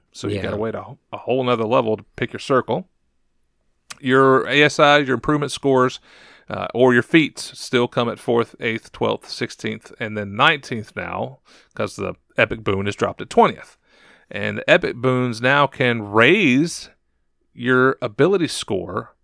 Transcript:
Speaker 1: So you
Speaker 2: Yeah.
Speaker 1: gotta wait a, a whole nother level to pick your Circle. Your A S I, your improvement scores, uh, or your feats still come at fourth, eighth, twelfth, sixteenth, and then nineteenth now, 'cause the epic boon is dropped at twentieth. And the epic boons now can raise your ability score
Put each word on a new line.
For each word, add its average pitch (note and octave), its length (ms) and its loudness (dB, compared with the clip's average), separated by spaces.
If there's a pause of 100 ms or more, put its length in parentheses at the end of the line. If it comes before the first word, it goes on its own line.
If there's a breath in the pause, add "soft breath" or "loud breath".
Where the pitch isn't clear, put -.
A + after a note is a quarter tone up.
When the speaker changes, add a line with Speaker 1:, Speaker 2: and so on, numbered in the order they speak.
(120)
Speaker 1:
So - 160 -10
you G#2 100 -4
Speaker 2:
Yeah. F#2+ 60 -6
Speaker 1:
gotta G#2 140 -6
wait G#2+ 180 -6
a, G2+ 200 -12 (160)
a G#2 60 -10
whole B2+ 260 -2
nother A#2+ 220 0
level A2+ 320 2
to G2+ 60 -12 (120)
pick - 180 -6
your - 60 -10
Circle. C3+ 480 -2 (1120)
Your C3 480 4
A C#3+ 160 4
S C#3+ 160 2
I, D3 200 6
your C3 160 0
improvement C#3+ 360 -2
scores, B2+ 480 0 (500 soft breath)
uh, F#2+ 240 -6
or B2 200 4
your A#2+ 100 4
feats - 540 0
still A#2+ 300 0
come A#2+ 220 -2
at G#2 100 -10
fourth, A#2 400 -2
eighth, A2+ 320 -6
twelfth, - 380 -4
sixteenth, - 680 -10
and G#2+ 180 -8
then G2+ 180 -8
nineteenth C3+ 600 -6
now, F#2 440 -10 (340 soft breath)
'cause G#2+ 220 -8
the F#2 200 -8 (220)
epic A2 260 0
boon G2 240 -4
is G2+ 80 -6
dropped - 260 -4
at - 80 -14
twentieth. - 480 0 (520 soft breath)
And G#2 280 -6
the - 120 -4
epic F3 280 2
boons B2+ 440 -2
now C#3 260 2
can A#2+ 340 -2 (100)
raise C#3 800 4 (640)
your B2+ 480 0
ability D3+ 460 0
score F#2+ 760 -8